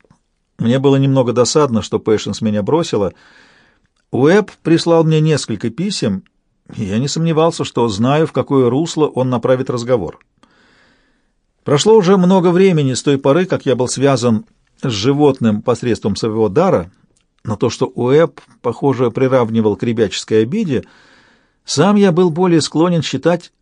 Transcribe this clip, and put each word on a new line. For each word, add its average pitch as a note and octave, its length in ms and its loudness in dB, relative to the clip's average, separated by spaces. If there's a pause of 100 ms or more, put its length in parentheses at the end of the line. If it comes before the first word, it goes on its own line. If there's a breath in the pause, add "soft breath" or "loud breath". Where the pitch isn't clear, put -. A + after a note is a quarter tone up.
(580)
Мне A#2+ 200 0
было C#3 180 4
немного C3+ 360 2
досадно, A#2+ 500 0
что A2 160 -4
Пэшенс G#2 420 -2
меня G#2+ 220 -2
бросила. A#2 500 -2 (960 soft breath)
Уэбб E3+ 400 2 (120)
прислал E3 420 2
мне D#3 160 0
несколько C3 500 -2
писем, D#3 540 -6 (520)
и A#2 80 -6
я G2+ 140 -4
не C3+ 100 -2
сомневался, E3 560 -2
что A#2+ 240 -2
знаю, C3 380 0
в - 60 -6
какое C3 380 0
русло D3+ 360 -2
он B2+ 240 -2
направит B2+ 400 -2
разговор. A#2+ 500 -4 (1400 soft breath)
Прошло D3 320 4
уже G3 200 4
много F3+ 340 2
времени E3+ 440 2
с - 80 -8
той C#3+ 160 0
поры, C#3+ 280 2
как C#3+ 200 -4
я B2+ 100 2
был B2 120 -2
связан A#2+ 560 0 (380)
с C3+ 80 -4
животным A#2+ 720 0
посредством A2+ 540 -2
своего A2 320 -2
дара, G#2+ 420 0 (540)
но G#2+ 120 -6
то, A#2+ 140 -2
что - 160 -4
Уэбб, C3+ 540 0 (200)
похоже, B2 500 -2
приравнивал A2+ 680 0
к - 60 -12
ребяческой A2 600 0
обиде, C#3 420 -4 (800 soft breath)
сам F#3+ 320 2
я G3+ 140 4
был F3 200 2
более E3+ 300 2
склонен E3 420 0
считать - 600 -4